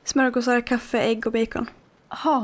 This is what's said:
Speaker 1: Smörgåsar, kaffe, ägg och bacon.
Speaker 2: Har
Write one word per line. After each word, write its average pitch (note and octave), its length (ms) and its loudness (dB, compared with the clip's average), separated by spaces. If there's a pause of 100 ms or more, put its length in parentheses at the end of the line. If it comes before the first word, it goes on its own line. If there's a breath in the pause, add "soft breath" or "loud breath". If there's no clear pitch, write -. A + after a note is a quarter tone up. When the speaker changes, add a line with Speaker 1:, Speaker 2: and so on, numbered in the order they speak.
Speaker 1:
Smörgåsar, B3 560 2
kaffe, A#3+ 400 -2
ägg A3+ 260 0
och A3+ 60 -2
bacon. A3+ 380 -2 (380)
Speaker 2:
Har D4 360 0